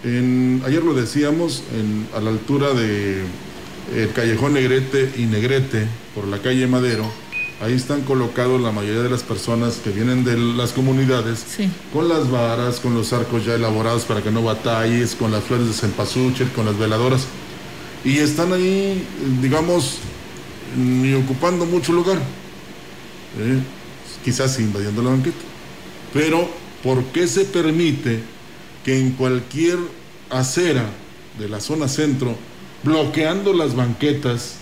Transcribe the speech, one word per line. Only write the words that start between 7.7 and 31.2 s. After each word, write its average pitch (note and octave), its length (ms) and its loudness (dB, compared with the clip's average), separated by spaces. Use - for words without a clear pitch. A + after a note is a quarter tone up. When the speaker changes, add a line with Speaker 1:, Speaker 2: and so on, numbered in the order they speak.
Speaker 1:
están C3 280 0
colocados B2+ 600 2
la A#2 100 0
mayoría G#2 320 -2
de B2+ 60 0
las A#2+ 140 0
personas A#2 600 -2
que A2+ 60 -2
vienen A#2+ 340 2
de A#2+ 140 2
las A#2+ 340 0
comunidades, C3 680 2
Speaker 2:
Sí. - 300 -2
Speaker 1:
con D#3+ 160 2
las D3+ 200 2
varas, A#2+ 500 0
con B2 140 0
los A#2 200 0
arcos A#2+ 320 0
ya A#2 100 0
elaborados A2+ 480 2
para G#2 180 0
que G#2+ 100 0
no A2+ 120 2
batalles, A2+ 720 2
con A2+ 160 0
las G#2+ 120 0
flores A#2+ 240 0
de A2 60 0
cempasúchil, B2 760 0
con A#2 160 -2
las G#2 120 0
veladoras, A#2 480 2
y C#3 140 4
están D3+ 360 2
ahí, F#3+ 500 2
digamos, D#3 560 2
ni B2+ 360 4
ocupando C3+ 520 2
mucho E3+ 280 2
lugar, F3 240 4
¿eh? - 1400 -6
Quizás C3 360 0
invadiendo G#2 420 0
la B2+ 100 2
banqueta. C3 260 2
Pero, D#3+ 340 2
¿por B2+ 220 2
qué E3+ 220 2
se F#3+ 180 2
permite D#3+ 760 2
en C3 200 4
cualquier C3 680 2
acera C3 560 2